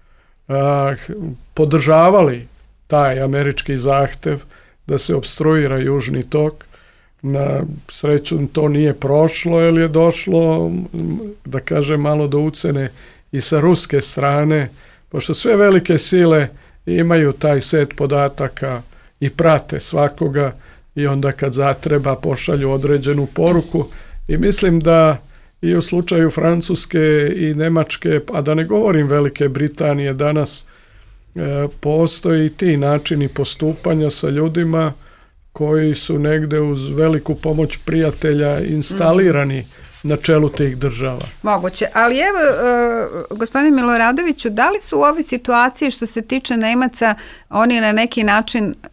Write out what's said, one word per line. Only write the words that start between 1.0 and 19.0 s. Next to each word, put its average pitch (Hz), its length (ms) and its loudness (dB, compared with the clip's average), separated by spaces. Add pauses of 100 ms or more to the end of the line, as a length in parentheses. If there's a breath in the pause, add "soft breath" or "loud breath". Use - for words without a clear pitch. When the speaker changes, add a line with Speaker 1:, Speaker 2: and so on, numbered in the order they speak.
Speaker 1:
podržavali 156 920 4 (400)
taj 135 340 0
američki 139 560 -2
zahtev 139 600 -2 (480 soft breath)
da 143 100 -2
se 170 180 -2
opstruira 143 640 0
Južni 135 460 -2
tok. 151 300 -2 (680 soft breath)
Na 139 400 -2 (280)
sreću 147 580 -2
to 151 200 0
nije 147 260 2
prošlo, 160 680 2
jer 165 120 4
je 165 140 2
došlo, 165 800 2
m, 175 180 -4 (600)
da 131 140 -6
kažem, 147 420 -2
malo 147 260 0
do 143 120 0
ucene 151 500 -2 (420 soft breath)
i 135 100 -4
sa 156 180 0
ruske 165 420 2
strane, 143 680 0 (400 soft breath)
pošto 147 240 -4
sve 233 220 0
velike 190 420 4
sile 160 500 4 (380 soft breath)
imaju 170 480 2
taj 143 280 0
set 147 360 0
podataka 139 840 -2 (380 soft breath)